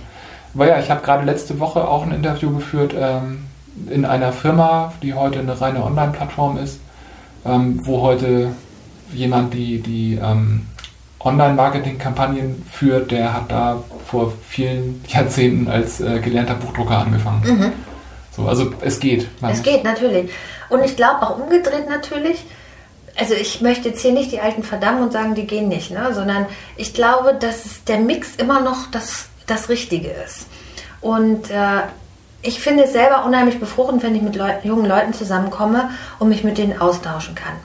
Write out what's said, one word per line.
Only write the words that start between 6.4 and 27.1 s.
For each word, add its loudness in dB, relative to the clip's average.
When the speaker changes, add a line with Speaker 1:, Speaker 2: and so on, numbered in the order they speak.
Speaker 1:
ist, -8
ähm, 2
wo 0
heute 2
jemand 0
die, -2
die, -2
ähm, 2
Online-Marketing-Kampagnen 0
führt, 2
der 0
hat -6
da 0
vor -2
vielen -4
Jahrzehnten 2
als, -2
äh, -2
gelernter 0
Buchdrucker -2
angefangen. 2
Speaker 2:
Mhm. 4
Speaker 1:
So, -2
also 0
es -2
geht. 2
Man -2
Speaker 2:
Es 0
Speaker 1:
muss -2
Speaker 2:
geht, 4
natürlich. 0
Und 4
ich 0
glaub 4
auch -2
umgedreht 2
natürlich, -4
also 2
ich -4
möchte 2
jetzt -8
hier 4
nicht 0
die -6
Alten -2
verdammen 0
und 0
sagen, 0
die -4
gehen -2
nicht, -4
ne? -2
Sondern -2
ich -8
glaube, 4